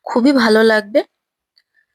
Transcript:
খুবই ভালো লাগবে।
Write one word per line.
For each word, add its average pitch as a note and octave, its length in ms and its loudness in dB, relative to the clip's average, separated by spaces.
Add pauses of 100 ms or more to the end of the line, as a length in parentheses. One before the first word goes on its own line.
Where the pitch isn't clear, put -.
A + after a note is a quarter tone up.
খুবই B3+ 260 0
ভালো A3+ 300 2
লাগবে। A3 380 0 (960)